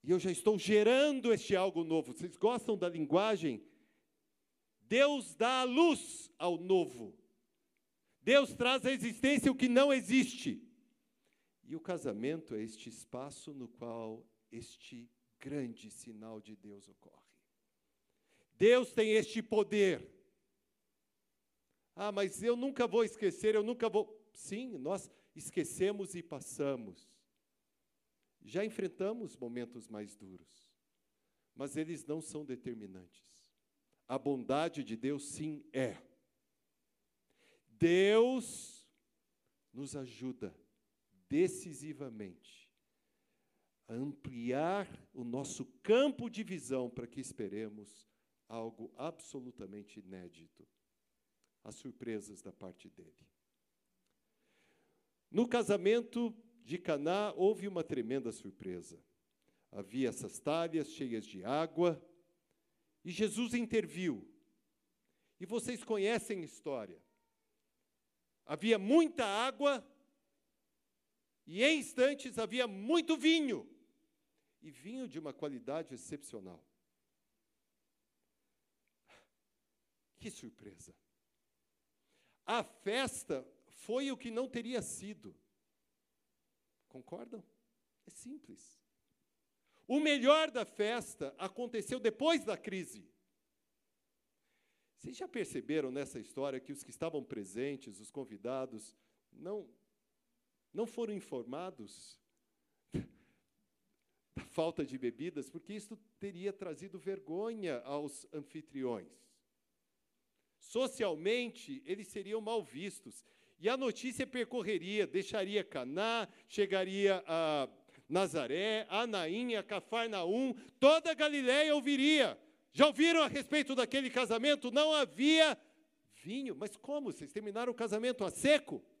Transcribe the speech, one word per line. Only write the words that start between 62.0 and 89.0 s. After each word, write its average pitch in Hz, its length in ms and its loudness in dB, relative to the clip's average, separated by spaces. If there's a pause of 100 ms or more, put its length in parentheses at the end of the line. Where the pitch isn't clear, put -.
e 175 60 -10
Jesus 220 440 0
interviu. 180 720 0 (1120)
E 185 60 -10
vocês 233 400 -4
conhecem 208 560 0
a 156 40 -6
história. 113 560 -8 (1400)
Havia 202 320 2
muita 269 480 4
água, 247 640 0 (1600)
e 180 160 0
em 311 160 6
instantes 254 580 0
havia 233 300 -2
muito 311 480 2
vinho, 277 500 2 (960)
e 156 80 -16
vinho 202 380 -10
de 139 100 -10
uma 156 140 -8
qualidade 143 640 -6
excepcional. 98 640 -14 (3500)
Que 139 100 -10
surpresa! 101 640 -18 (1500)
A 220 180 0
festa 196 840 -4 (340)
foi 269 300 -2
o 247 60 -4
que 233 120 -10
não 240 180 -4
teria 233 340 -4
sido. - 540 -12 (1500)
Concordam? 196 560 -14 (600)
É - 60 -20
simples. - 680 -20 (1080)